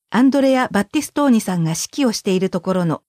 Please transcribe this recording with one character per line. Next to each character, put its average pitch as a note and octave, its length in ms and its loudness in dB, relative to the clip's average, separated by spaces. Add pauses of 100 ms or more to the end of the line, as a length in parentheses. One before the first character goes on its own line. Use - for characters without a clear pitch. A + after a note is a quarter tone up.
(120)
う。 - 40 -2
ア A3+ 40 4
ン C4 100 6
ド C#4 100 2
レ C4 180 2
ア・ B3+ 80 0
バ G3 180 -2
ッ - 40 -10
テ D4+ 100 -4
ィ C#4+ 40 0
ス - 100 -14
ト C#4+ 140 0
ー - 20 4
ニ A3+ 120 4
さ F3+ 160 -4
ん E3 60 0
が D#3+ 80 0
指 - 340 -4
揮 B3 40 2
を - 20 0
し - 120 -6
て G3 100 -2
い F#3 80 0
る F#3 100 -2
と F3+ 100 -4
こ F#3+ 120 -4
ろ F3+ 140 0
の D#3 220 -4